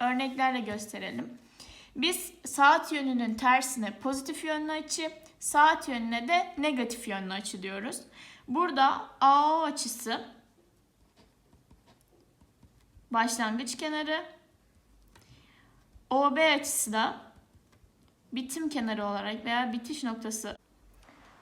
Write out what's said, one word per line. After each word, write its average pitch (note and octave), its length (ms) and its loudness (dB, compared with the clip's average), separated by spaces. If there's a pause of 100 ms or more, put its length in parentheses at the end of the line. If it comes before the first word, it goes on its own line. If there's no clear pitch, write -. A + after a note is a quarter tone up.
örneklerle B3+ 600 0
gösterelim. G#3 800 -8 (580)
Biz F4 360 -2 (120)
saat D#4 480 6
yönünün B3 420 -2
tersine B3+ 640 2
pozitif C4+ 460 -4
yönlü D4+ 280 -2
açı, D#4 400 -6 (280)
saat D#4 480 4
yönüne A#3 400 -4
de F4 300 2
negatif B3+ 500 -2
yönlü F#3+ 240 -6
açı G3 300 -8
diyoruz. G3 380 -8 (480)
Burada C#4 560 4 (160)
A C#4+ 320 6
O D#4+ 100 2
açısı D4 600 -4 (2750)
başlangıç A#3 680 0
kenarı, D#4 480 -2 (1900)
O C#4 260 4
B D#4 180 6
açısı C#4 380 -2
da A3 240 0 (1160)
bitim C4 360 -4
kenarı A3+ 380 -2
olarak G3+ 380 -6
veya A#3+ 280 0
bitiş B3 320 -6
noktası. A3 520 -6 (840)